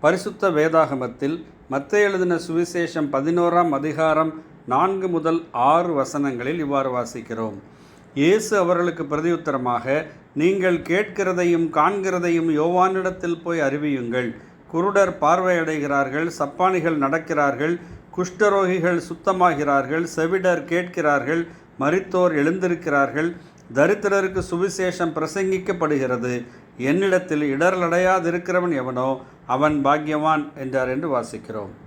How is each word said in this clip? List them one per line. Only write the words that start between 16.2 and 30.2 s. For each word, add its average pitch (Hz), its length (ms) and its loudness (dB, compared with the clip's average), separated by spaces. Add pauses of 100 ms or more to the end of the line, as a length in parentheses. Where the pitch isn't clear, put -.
சப்பானிகள் 165 580 0
நடக்கிறார்கள், 147 840 0 (380)
குஷ்டரோகிகள் 180 800 2
சுத்தமாகிறார்கள், 160 1080 0 (100)
செவிடர் 170 480 0
கேட்கிறார்கள், 165 840 0 (340)
மரித்தோர் 180 500 2
எழுந்திருக்கிறார்கள், 165 1080 0 (380)
தரித்திரருக்கு 190 760 2
சுவிசேஷம் 180 480 -2
பிரசங்கிக்கப்படுகிறது. 156 1500 -2 (320)
என்னிடத்தில் 180 640 2
இடரலடையாதிருக்கிறவன் 175 1300 0
எவனோ, 127 460 -2 (260)
அவன் 143 380 2
பாக்கியவான்" 151 720 0